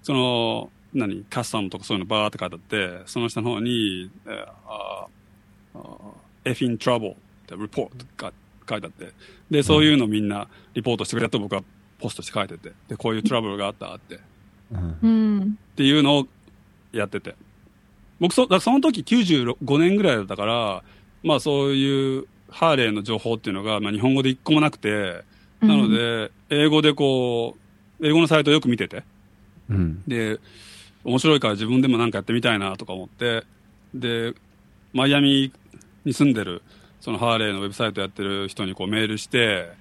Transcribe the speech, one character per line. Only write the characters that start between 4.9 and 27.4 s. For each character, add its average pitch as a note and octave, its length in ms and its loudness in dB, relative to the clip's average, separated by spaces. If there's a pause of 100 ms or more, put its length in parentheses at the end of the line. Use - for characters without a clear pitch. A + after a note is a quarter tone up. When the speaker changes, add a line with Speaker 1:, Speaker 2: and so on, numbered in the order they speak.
Speaker 1:
ー、 - 40 -18
あ - 20 -18 (640)
ー、 B2+ 60 -2
エ B2+ 40 -2
フ C3 120 -2
ィ B2 40 0
ン A#2 80 -2
ト - 120 0
ラ A#2+ 80 2
ブ A2 80 -6
ル F#2 40 -4
っ F#2+ 40 -18 (320)
て E2+ 100 -16
レ G2+ 120 -10
ポ B2 160 -4
ー - 120 -12
ト B2 100 -18 (100)
が - 160 -12 (360)
書 A2 80 -4
い G#2 40 -8
て G2+ 60 -12
あ E2 40 -14
っ - 20 -20
て、 - 200 -18 (380)
で、 D3 120 4
そ D3+ 160 4
う D3+ 60 6
い D3+ 100 6
う - 20 4
の B2 100 2
み G#2+ 140 0
ん G#2 80 -2
な G2+ 200 -6 (260)
リ A#2+ 80 -4
ポ A#2+ 120 0
ー - 20 -2
ト G#2+ 80 -6
し - 40 -6
て - 80 -6
く A#2 40 -2
れ A2+ 60 0
た A2 40 -6
と B2+ 80 -2
僕 G2+ 160 -4
は D3 80 -4 (360)
ポ B2+ 120 -8
ス - 60 -14
ト - 60 -12
し - 40 -14
て - 60 -14
書 G#2 120 -2
い F#2+ 40 -6
て E2+ 100 -14
て、 - 140 -18 (160)
で、 A#2 80 -10
こ A#2 140 -2
う A2 40 -2
い A2 40 -2
う G#2+ 40 -4
ト G#2+ 120 0
ラ A#2 60 2
ブ A2 80 -4
ル G2+ 80 -6
が G2+ 100 -4
あ G2+ 40 -2
っ G#2+ 40 -16
た - 200 -14
っ - 60 -18
て。 E2+ 200 -20 (520)
Speaker 2:
う G#2+ 40 -8
ん。 E2+ 260 -6
Speaker 3:
う A3+ 60 4 (320)
ん。 G#3 180 -2 (140)
Speaker 1:
っ - 40 -20
て C#3+ 80 0
い C#3+ 140 6
う D3+ 40 6
の C#3+ 160 4
を C3+ 80 0 (680)
や G#2 140 -2
っ - 20 -18
て G2+ 120 -6
て。 - 160 -16 (840)
僕、 F3+ 140 2
そ、 B3+ 80 6
だ - 60 2
か F#3 80 6
ら F#3 40 4
そ A3+ 120 2
の C#4 80 6
時 B3+ 220 0
九 - 200 2
十 C3+ 420 2
五 C3+ 140 2
年 F3+ 180 4
ぐ G#3 60 2
ら F3 100 4
い A#2+ 40 2
だ G#2+ 60 -2
っ G2 40 -6
た G2 100 -6
か G2+ 80 -4
ら、 G#2+ 400 -2 (380)
ま D#3 140 2
あ、 B2+ 40 0
そ C#3 280 0
う C#3 40 0
い C3+ 460 0
う C3+ 80 -10 (240)
ハ E3 220 2
ー C#3+ 40 4
レ B2 120 2
ー - 20 0
の G#2 120 -4
情 A2 160 -4
報 A2+ 160 -4
っ A2 40 -6
て A2+ 100 -8
い G#2 40 -4
う F#2+ 40 -4
の G2 60 -6
が、 G#2+ 180 -2
ま G#2 80 -4
あ、 G2+ 40 -4
日 G#2+ 80 -4
本 C3 140 4
語 C3+ 80 2
で C3 60 2
一 C3 140 -2
個 D#3 100 0
も D#3 80 6
な D3+ 100 2
く - 80 -20
て、 G2+ 460 -4 (380)
Speaker 3:
う A3 40 6
ん。 - 20 8
Speaker 1:
な G#2 80 8
の - 120 4
で、 A#2 420 0 (200)
英 D3 160 4
語 D3+ 160 4
で D3+ 100 4
こ B2+ 640 0 (440)